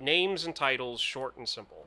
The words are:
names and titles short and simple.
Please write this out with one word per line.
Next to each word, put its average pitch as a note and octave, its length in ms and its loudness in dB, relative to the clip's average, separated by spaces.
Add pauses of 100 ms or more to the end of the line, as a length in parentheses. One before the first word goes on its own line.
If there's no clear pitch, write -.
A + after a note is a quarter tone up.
names F3 460 4
and E3 100 -6
titles B2+ 440 0
short - 360 -4
and B2 120 -10
simple. E2+ 380 -10